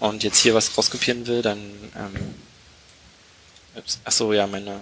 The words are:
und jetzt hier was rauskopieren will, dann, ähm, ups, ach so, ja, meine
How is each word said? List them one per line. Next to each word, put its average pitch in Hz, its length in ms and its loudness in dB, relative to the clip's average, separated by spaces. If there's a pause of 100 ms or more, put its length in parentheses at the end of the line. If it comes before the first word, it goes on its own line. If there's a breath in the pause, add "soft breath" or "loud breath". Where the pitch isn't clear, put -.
und 107 240 0
jetzt 104 160 4
hier 113 140 6
was - 220 2
rauskopieren - 500 0
will, 120 160 0
dann, 104 160 0 (360)
ähm, 98 380 -8 (1400)
ups, - 280 -8
ach - 80 -2
so, 110 200 2
ja, 101 140 4
meine 101 360 -8